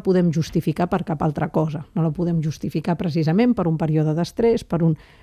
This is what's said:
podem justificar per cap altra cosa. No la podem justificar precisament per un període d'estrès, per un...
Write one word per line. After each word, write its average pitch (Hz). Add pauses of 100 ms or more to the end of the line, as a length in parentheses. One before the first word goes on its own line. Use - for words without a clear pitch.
podem 180
justificar 165
per 190
cap 156
altra 156
cosa. 156 (100)
No 165
la 165
podem 170
justificar 160
precisament 170
per 180
un 160
període 156
d'estrès, 226
per 170
un... 160 (280)